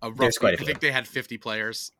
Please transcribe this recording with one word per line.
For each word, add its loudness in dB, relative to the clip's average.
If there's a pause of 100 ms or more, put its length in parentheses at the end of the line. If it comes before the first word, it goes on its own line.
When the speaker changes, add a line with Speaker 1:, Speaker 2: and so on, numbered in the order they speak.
Speaker 1:
uh, -6
Speaker 2:
There's -12
Speaker 1:
roughly, 6
Speaker 2:
quite 6
a 0
Speaker 1:
I -4
think -2
Speaker 2:
few. 2
Speaker 1:
they 2
had 0
fifty -8
players. -6